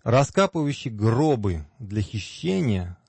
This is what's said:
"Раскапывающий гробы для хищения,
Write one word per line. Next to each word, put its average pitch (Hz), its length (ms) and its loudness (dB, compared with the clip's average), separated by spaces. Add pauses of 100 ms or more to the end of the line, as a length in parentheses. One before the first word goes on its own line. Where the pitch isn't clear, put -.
"Раскапывающий 143 880 2
гробы 107 720 2 (120)
для 104 240 -4
хищения, 107 960 -4 (100)